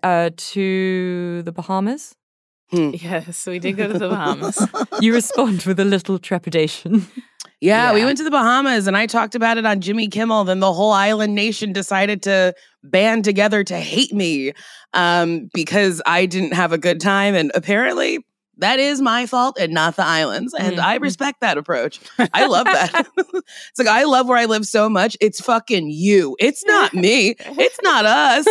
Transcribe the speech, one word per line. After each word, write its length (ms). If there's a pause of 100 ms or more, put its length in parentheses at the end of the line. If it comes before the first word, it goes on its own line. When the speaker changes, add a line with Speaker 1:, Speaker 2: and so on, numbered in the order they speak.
Speaker 1:
uh, 340
to 1040
the 100
Bahamas. 640 (560)
Speaker 2:
Hmm. 220
Speaker 3:
Yes, 540
we 120
did 180
go 100
to 120
the 100
Bahamas. 640
Speaker 2:
<laughs> 280
Speaker 1:
You 120
respond 520
with 160
a 40
little 340
trepidation. 880 (540)
Speaker 2:
Yeah, 320
we 80
Speaker 3:
Yeah. 60
Speaker 2:
went 120
to 60
the 60
Bahamas 560
and 100
I 100
talked 280
about 240
it 80
on 140
Jimmy 280
Kimmel. 360
Then 160
the 120
whole 200
island 420
nation 380
decided 500
to 320 (280)
band 420
together 400
to 140
hate 340
me, 400 (400)
um, 600
because 540
I 200
didn't 280
have 180
a 60
good 220
time. 340
And 200
apparently 680 (340)
that 200
is 240
my 240
fault 320
and 160
not 220
the 100
islands. 480
And 260
I 140
Speaker 3:
Mm-hmm. 80
Speaker 2:
respect 380
that 180
approach. 420 (320)
I 140
love 200
that. 460
<laughs> 40 (540)
It's 80
like, 100
I 160
love 240
where 100
I 80
live 200
so 220
much. 320
It's 200
fucking 500
you. 480
It's 260
not 300
me. 440
It's 440
not 240
us. 440